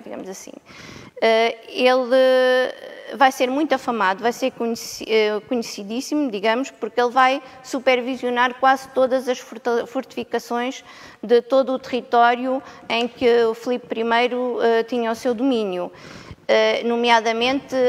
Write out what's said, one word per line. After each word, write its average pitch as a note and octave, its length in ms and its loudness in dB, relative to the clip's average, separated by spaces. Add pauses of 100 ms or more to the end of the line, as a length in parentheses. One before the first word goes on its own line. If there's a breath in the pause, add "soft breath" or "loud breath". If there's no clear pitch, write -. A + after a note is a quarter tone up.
digamos - 260 -14
assim. - 240 -16 (680 loud breath)
Eh, A3+ 360 2 (120)
ele B3 460 0 (1040)
vai C4 140 4
ser C4 180 -2
muito C#4 260 0
afamado, G#3+ 480 -2
vai A#3 100 0
ser B3+ 180 -2
conheci-, A#3 580 -8
eh, G#3+ 400 2
conhecidíssimo, A#3+ 840 -4
digamos, A3 400 -2
porque - 300 -6
ele A#3+ 100 2
vai C4 320 2 (200 loud breath)
supervisionar B3 920 0
quase C4 340 2
todas B3+ 400 0
as B3 100 -2
forta-, A#3 480 -4
fortificações A#3+ 1000 -6 (380 loud breath)
de A#3 180 4
todo C4 320 2
o B3+ 60 -2
território B3 840 2 (260 loud breath)
em A#3 180 -2
que A#3 380 2
o A3+ 100 0
Filipe B3 320 -4
primeiro, A#3+ 760 -2
eh, A3+ 220 2
tinha A3+ 280 -2
o A#3 40 -2
seu B3 180 -4
domínio, G#3+ 600 -2 (560 loud breath)
eh, A3 360 4
nomeadamente A#3 920 0 (120)